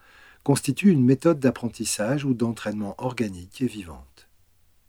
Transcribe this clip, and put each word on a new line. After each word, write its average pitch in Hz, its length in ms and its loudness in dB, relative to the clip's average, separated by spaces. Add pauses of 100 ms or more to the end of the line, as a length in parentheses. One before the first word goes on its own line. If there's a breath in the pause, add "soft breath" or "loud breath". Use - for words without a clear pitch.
(440 soft breath)
constitue 139 460 2
une 147 140 6
méthode 139 360 4
d'apprentissage 120 840 -2
ou 139 100 0
d'entraînement 107 640 -4
organique 110 640 -8
et 127 60 0
vivante. 82 600 -16 (600)